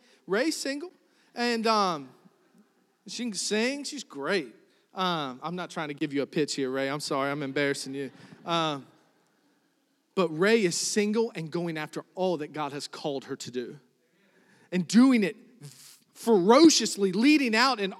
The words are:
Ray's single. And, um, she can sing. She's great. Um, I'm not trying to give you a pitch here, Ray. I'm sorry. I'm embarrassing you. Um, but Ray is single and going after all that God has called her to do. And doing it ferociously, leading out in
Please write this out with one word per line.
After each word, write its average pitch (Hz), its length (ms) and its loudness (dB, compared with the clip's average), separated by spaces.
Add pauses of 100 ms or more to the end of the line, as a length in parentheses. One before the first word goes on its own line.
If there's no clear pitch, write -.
(260)
Ray's 254 320 0
single. 294 340 -8 (440)
And, 233 320 -2
um, 185 420 2 (960)
she - 180 -10
can 233 100 -6
sing. 233 500 -2
She's 269 200 -12
great. 139 520 -6 (400)
Um, 156 480 -4
I'm 170 120 -8
not 175 140 -8
trying 160 200 -8
to 147 40 -8
give 143 200 -6
you 143 80 0
a 127 40 -2
pitch 147 300 -2
here, 131 160 -4
Ray. 135 160 -2
I'm 143 140 -4
sorry. 139 280 -2
I'm 147 140 -6
embarrassing 139 500 -4
you. 135 180 -8 (340)
Um, 156 420 -4 (1300)
but 180 140 2
Ray 202 340 2
is 170 120 0
single 220 600 -2
and 160 160 -8
going 170 260 -6
after 151 280 -10 (100)
all 185 220 0
that 147 160 -10
God 147 180 -6
has 143 160 -10
called 139 380 -8
her 135 100 -10
to - 160 -12
do. 123 260 -8 (960)
And 180 160 0
doing 247 360 6
it 156 120 -2 (800)
ferociously, 220 1000 6
leading 247 440 4
out 240 240 4
in 196 200 -4